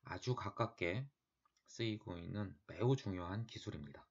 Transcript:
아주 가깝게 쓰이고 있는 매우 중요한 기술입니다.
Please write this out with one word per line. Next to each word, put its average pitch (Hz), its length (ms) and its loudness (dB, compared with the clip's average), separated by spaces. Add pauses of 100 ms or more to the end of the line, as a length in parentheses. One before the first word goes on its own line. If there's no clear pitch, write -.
아주 95 300 0
가깝게 104 720 2 (600)
쓰이고 107 500 -2
있는 92 400 -2 (100)
매우 123 280 4
중요한 95 500 -2
기술입니다. 73 640 -8